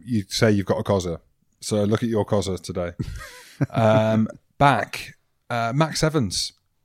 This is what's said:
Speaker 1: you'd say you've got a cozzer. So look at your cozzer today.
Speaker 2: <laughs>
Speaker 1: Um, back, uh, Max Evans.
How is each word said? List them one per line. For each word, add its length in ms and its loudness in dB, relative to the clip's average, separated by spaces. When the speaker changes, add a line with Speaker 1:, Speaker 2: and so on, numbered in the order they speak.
Speaker 1:
you'd 260 -4
say 220 2
you've 140 0
got 120 0
a 60 -4
cozzer. 360 -2
So 240 -2
look 200 0
at 40 -2
your 160 0
cozzer 380 -2
today. 360 -6
Speaker 2:
<laughs> 40 -6
Speaker 1:
Um, 580 4
back, 580 0
uh, 240 -2
Max 300 0
Evans. 480 -2